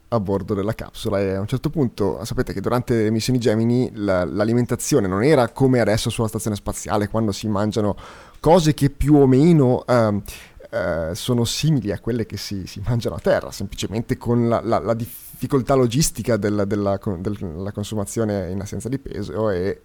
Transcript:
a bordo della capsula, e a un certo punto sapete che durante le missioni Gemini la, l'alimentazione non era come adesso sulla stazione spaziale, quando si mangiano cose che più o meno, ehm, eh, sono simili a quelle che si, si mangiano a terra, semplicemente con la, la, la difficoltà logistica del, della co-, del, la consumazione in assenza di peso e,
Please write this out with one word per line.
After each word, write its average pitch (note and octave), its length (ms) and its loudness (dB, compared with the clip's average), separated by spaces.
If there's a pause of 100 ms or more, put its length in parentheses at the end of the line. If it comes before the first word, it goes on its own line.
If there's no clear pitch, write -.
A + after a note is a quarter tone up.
a A#2 120 0
bordo G2 340 -2
della G2 180 -2
capsula, - 480 -4
e F#2+ 140 0
a G2 60 -2
un G#2 80 -4
certo C3+ 200 -2
punto G#2 560 -2
sapete A#2+ 280 -4
che G2 80 -6
durante A#2 420 0
le G#2+ 80 2
missioni A#2 300 0
Gemini A#2 540 2
la, G2 300 2
l'alimentazione A2+ 840 0
non G2 160 0
era C3+ 240 4
come B2+ 320 2
adesso A2 300 2
sulla A2 180 -2
stazione G#2+ 260 -4
spaziale, G2+ 540 -4
quando A2 240 -2
si G#2+ 160 -6
mangiano G#2 480 0 (420)
cose D#3 340 4
che C#3 160 2
più C#3+ 280 4
o C#3 100 8
meno, C3 580 6
ehm, A2 380 2 (480)
eh, E2+ 440 -2
sono A#2+ 300 0
simili B2 460 0
a F#2+ 80 -2
quelle A2+ 260 -2
che G#2 120 -12
si, F#2+ 320 -8
si - 180 -14
mangiano A#2 300 -2
a - 40 -10
terra, D#3+ 300 0
semplicemente G#2 680 -6
con A#2+ 320 0
la, A2 140 2
la, G#2 160 0
la G2 160 0
difficoltà B2 800 -2
logistica B2 640 0
del, G#2 320 0
della G2+ 300 0
co-, F#2+ 220 -4
del, G2+ 160 -6 (200)
la G2 160 -8
consumazione G#2 800 -4
in G2 80 -6
assenza G2+ 280 -8
di C3+ 120 -4
peso G#2+ 500 -4
e, G2 340 -2